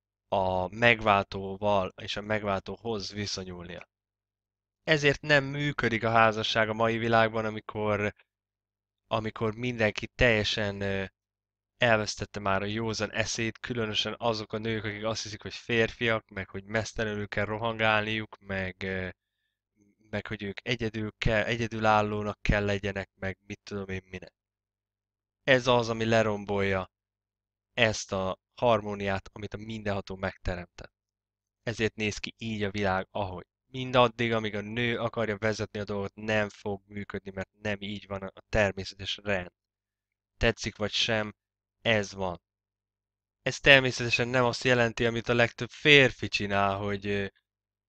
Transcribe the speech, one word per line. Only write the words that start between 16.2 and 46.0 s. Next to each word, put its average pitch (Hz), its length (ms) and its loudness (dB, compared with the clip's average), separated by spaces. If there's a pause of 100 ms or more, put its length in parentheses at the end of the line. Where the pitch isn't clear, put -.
meg 98 200 -10
hogy 98 160 -10
mesztelenül 104 640 -4
kell 104 160 -2
rohangálniuk, 110 920 0
meg, 95 440 -6
ö, 95 260 -4 (1000)
meg 104 160 -6
hogy 107 160 -8
ők 98 260 -8
egyedül 110 500 -4
kell, 110 240 2
egyedülállónak 107 1000 0
kell 104 220 2
legyenek, 98 500 -4
meg 95 320 -8
mit 101 180 -12
tudom 98 240 -8
én 95 160 -6
minek. 92 300 -16 (1080)
Ez 127 240 4
az, 120 220 4
ami 113 160 -2
lerombolja 101 840 2 (840)
ezt 110 400 0
a 95 260 -2 (160)
harmóniát, 104 800 0
amit 104 220 -12
a - 20 -8
mindenható 104 600 -6
megteremtett. 92 760 -8 (680)
Ezért 110 320 -2
néz 107 240 -4
ki - 180 -12
így 110 260 -6
a 98 80 -2
világ, 95 400 0
ahogy. 90 360 -8 (200)
Mindaddig, 123 640 2
amíg 107 220 -2
a 104 60 -4
nő 117 380 -2
akarja 110 380 -2
vezetni 107 420 -2
a 101 60 -4
dolgot, 98 300 -6
nem 107 340 -2
fog 101 380 -8
működni, 101 440 -10
mert 95 220 -8
nem 104 280 -6
így 101 260 -10
van 98 160 -8
a 95 260 -14
természetes 98 680 -2
rend. 101 340 -4 (840)
Tetszik 113 400 0
vagy 104 140 -2
sem, 107 440 0 (460)
ez 104 320 0
van. 92 300 -6 (1000)
Ez - 180 -4
természetesen 127 680 4
nem 127 160 4
azt 117 200 -2
jelenti, 120 420 4
amit 113 220 -2
a 123 60 2
legtöbb 120 360 2
férfi 135 580 6